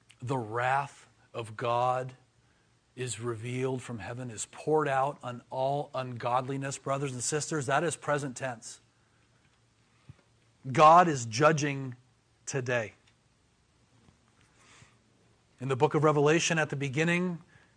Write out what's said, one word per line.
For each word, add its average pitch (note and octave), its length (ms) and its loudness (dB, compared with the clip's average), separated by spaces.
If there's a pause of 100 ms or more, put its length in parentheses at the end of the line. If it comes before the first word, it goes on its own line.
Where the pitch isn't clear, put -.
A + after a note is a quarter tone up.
(220)
"The C3 160 -4
wrath B2+ 720 -2 (260)
of A2 240 -10
God B2+ 560 0 (840)
is B2 240 -8
revealed B2 600 -6
from A#2+ 180 -12
heaven, A#2+ 300 -10
is G#2+ 220 -10
poured D3+ 360 0
out C3+ 360 0
on B2 260 -10
all C3+ 460 -4
ungodliness," C3 840 -4
brothers C#3 340 -4
and A#2+ 120 -8
sisters, D3+ 420 -4
that C#3 180 2
is D#3+ 120 -2
present C#3+ 420 -4
tense. B2 420 -10 (1900)
God E3 360 10
is C3+ 180 -2
judging C#3 720 2 (500)
today. B2 480 -2 (2750)
In B2+ 100 -6
the C3 60 2
book D3 180 2
of D3 100 2
Revelation, D#3 560 4
at D3+ 100 0
the D3+ 60 -6
beginning, E3 680 -2 (360)